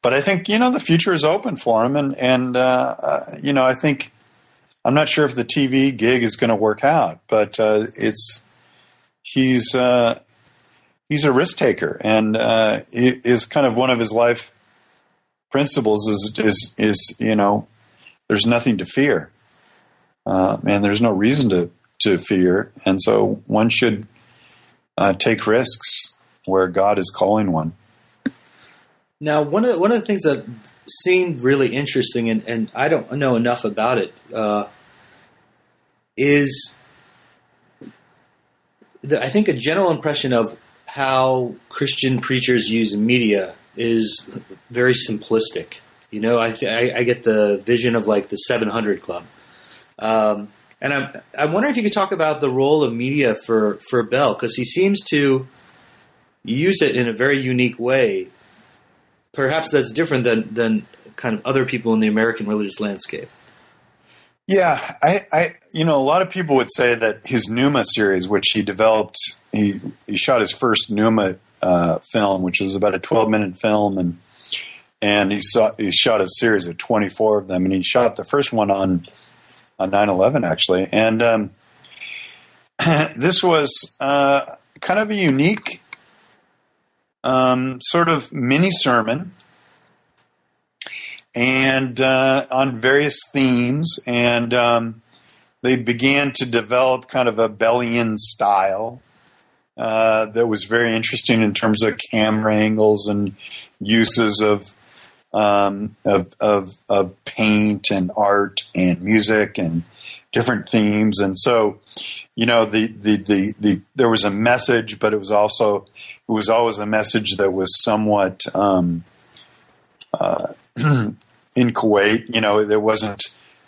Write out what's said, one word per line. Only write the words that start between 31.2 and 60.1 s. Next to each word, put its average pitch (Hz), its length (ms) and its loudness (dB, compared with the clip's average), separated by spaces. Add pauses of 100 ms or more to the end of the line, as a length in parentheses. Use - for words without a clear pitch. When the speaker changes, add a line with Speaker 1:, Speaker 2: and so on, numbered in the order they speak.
Speaker 2:
really 131 340 2
interesting, 127 540 -2
and, 110 160 -2
and 113 300 -6
I 131 120 0
don't 156 260 -2
know 135 220 0
enough 120 300 -2
about 110 320 -2
it, 92 160 -4 (200)
uh, 104 340 -2 (1500)
is 139 580 0 (2250)
the, 139 220 -2
I 135 60 -4
think 208 180 2
a 165 60 0
general 160 360 0
impression 143 440 -2
of 113 240 0 (280)
how 131 720 0 (140)
Christian 131 500 -2
preachers 123 500 0
use 110 260 0
media 107 600 0 (200)
is 113 540 -2 (400)
very 123 240 2
simplistic. 110 840 -4 (340)
You 107 100 -12
know, 117 200 0
I, 113 120 -2
th-, 110 200 -6
I, 120 280 -2
I 123 40 0
get 120 200 -2
the 104 340 2
vision 117 380 0
of, 107 120 -2
like, 104 220 0
the 101 80 -6
seven 110 320 -2
hundred 107 320 -4
Club. 87 240 -12 (720)
Um, 107 500 0 (300)
and 139 140 -4
I'm, - 280 -6 (160)
I'm 151 160 0
wondering 254 180 0
if 240 60 -2
you 226 60 -2
could 202 100 0
talk 196 180 -2
about 156 280 -2
the 143 100 -2
role 139 340 2
of 117 100 -2
media 123 420 0 (100)
for, 107 340 0 (100)
for 120 140 0
Bell, 123 320 0
'cause 113 200 -4
he 127 80 -4
seems 196 420 0
to 135 420 0 (960)
use 156 380 0
it 135 140 2
in 123 120 0
a 113 60 -4
very 135 280 0
unique 123 360 0
way. 113 500 0 (1080)
Perhaps 147 380 -2
that's 127 200 0
different 123 320 -2